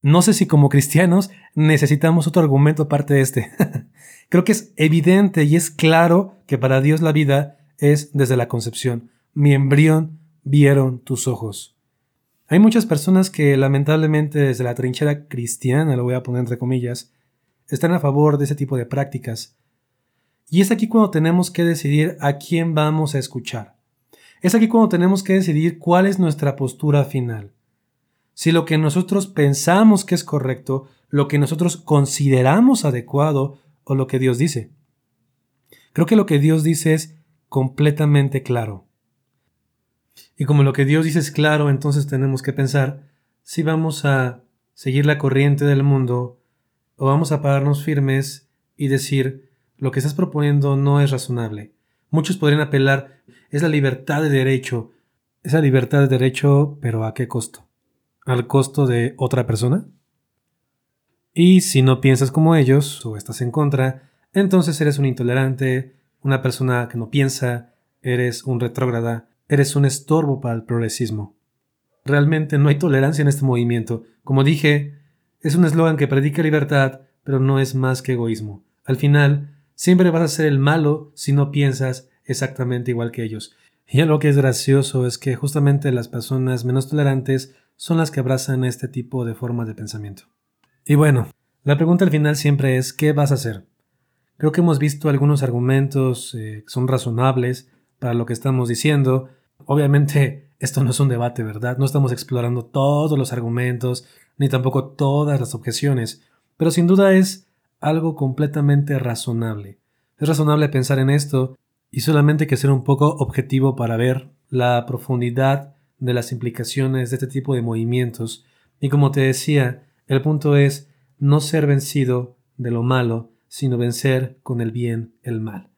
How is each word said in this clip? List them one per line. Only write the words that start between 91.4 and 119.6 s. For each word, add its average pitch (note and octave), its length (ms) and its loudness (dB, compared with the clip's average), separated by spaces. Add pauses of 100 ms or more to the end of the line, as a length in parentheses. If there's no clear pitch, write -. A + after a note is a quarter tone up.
la C#3+ 140 0
pregunta F3 280 2
al F3 60 4
final D3+ 260 0
siempre C#3 420 0
es, C3 140 -6
"¿qué D3+ 200 0
vas C#3+ 180 0
a C#3 40 2
hacer?". A2+ 320 -8 (720)
Creo D3+ 140 0
que F3+ 80 0
hemos E3 180 2
visto D3 300 -2
algunos C#3+ 340 2
argumentos, C3 920 -2
eh, G#2+ 320 -12
que - 40 -20
son B2+ 180 -4
razonables B2+ 800 -2 (280)
para A#2+ 160 -4
lo A#2 120 -2
que A#2+ 60 -8
estamos B2+ 360 -2
diciendo. C3+ 600 0 (360)
Obviamente, C#3+ 920 0
esto C3 240 -4
no B2 80 0
es C3+ 100 -4
un C#3 80 2
debate, A#2+ 340 -4
¿verdad? A2+ 360 -8
No C3+ 60 0
estamos C3+ 280 0
explorando A#2+ 520 -4
todos D3 540 0
los B2+ 140 -4
argumentos, B2 720 -4 (320)
ni C#3 100 0
tampoco C3 400 -2
todas C#3+ 520 -2
las A#2 140 -8
objeciones, B2 680 -4 (340)
pero D#3+ 140 0
sin E3+ 160 0
duda F#3+ 280 4
es F#3+ 340 0 (320)
algo D#3 360 -2
completamente C#3+ 800 0
razonable. A#2 800 -6 (400)
Es D3 100 -2
razonable D3+ 400 2
pensar C3+ 300 0
en C3 120 2
esto C#3 460 -2 (340)
y C#3 100 -6
solamente D3+ 440 2
hay D3+ 40 -6
que C3+ 80 0
ser C#3 140 0
un B2+ 140 0
poco C#3+ 320 2
objetivo C3+ 600 -2
para A#2 200 -4
ver B2+ 340 -2 (180)
la B2 380 0
profundidad B2+ 880 -4 (240)
de B2 160 -2
las A#2+ 180 -4
implicaciones B2 800 -4
de C3 60 -4
este C3 100 -6
tipo C3+ 280 -4
de A#2+ 80 -2
movimientos. A#2 800 -4 (360)
Y C#3+ 80 -2
como C#3 220 2
te C#3+ 100 -2
decía, C3 640 0 (220)